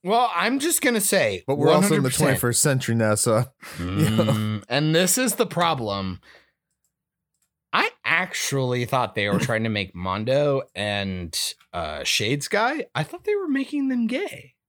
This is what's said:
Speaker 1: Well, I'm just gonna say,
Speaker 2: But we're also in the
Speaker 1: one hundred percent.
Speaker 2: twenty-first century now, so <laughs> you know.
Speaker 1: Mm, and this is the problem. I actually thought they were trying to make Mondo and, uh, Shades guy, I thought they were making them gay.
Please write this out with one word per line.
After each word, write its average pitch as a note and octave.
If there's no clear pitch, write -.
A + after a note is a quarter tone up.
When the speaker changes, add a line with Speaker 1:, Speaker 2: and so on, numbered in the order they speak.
Speaker 1:
Well, A3+
I'm G#3+
just D#4
gonna A#3+
say, A#2
Speaker 2:
But C#3+
we're D3
also F#3
in C#3+
the -
Speaker 1:
one -
hundred C3
percent. D3
Speaker 2:
twenty-first B2
century C3
now, A2
so A#2
<laughs> -
you F2
know. G2+
Speaker 1:
Mm, G#2+
and D3+
this F3+
is B3+
the A3+
problem. G#2+
I D#4+
actually C3+
thought A#2+
they G2+
were F#2+
trying A2+
to A2+
make G2+
Mondo B2
and, G2
uh, D2+
Shades C3+
guy, A#3+
I C#3+
thought F4
they G#4
were F#4+
making C#4
them B3
gay. D4+